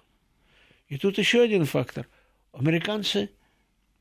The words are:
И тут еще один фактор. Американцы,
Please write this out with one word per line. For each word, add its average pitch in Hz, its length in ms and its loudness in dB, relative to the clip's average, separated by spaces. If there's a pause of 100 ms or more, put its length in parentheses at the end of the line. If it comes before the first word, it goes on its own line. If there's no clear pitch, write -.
(880)
И 143 100 -8
тут 196 200 0
еще 233 240 4
один 208 220 4
фактор. 139 440 -4 (440)
Американцы, 202 800 -2 (720)